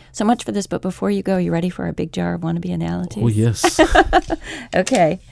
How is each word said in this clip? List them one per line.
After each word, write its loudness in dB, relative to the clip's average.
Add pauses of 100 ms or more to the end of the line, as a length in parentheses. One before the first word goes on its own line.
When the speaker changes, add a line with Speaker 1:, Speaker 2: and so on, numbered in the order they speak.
(120)
Speaker 1:
so -4
much 2
for -6
this, -2
but -4
before -2
you 0
go, 2
you 0
ready 0
for -8
our -4
big -4
jar -2
of -6
wannabe -4
analogies? -4
Speaker 2:
Oh, 4
yes. 2
Speaker 1:
<laughs> 0
Okay. 2 (120)